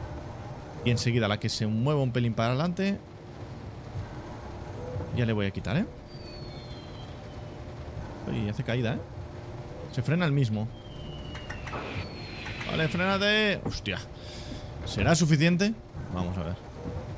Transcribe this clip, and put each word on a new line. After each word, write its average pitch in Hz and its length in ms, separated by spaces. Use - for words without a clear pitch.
Y 123 60
enseguida 117 360
la 104 120
que 113 100
se - 180
mueva 127 340
un 131 100
pelín 120 220
para 113 160
adelante, 180 480
ya 120 80
le 113 80
voy 104 140
a 95 40
quitar, - 260
¿eh? 220 80
Oye, 113 200
hace 104 140
caída, 120 300
¿eh? - 60
Se 131 80
frena 170 240
el 147 60
mismo. 113 360
Vale, 160 180
frénate. 196 760
Hostia. - 320
¿Será 127 300
suficiente? 170 580
Vamos 90 240
a 82 60
ver. 87 120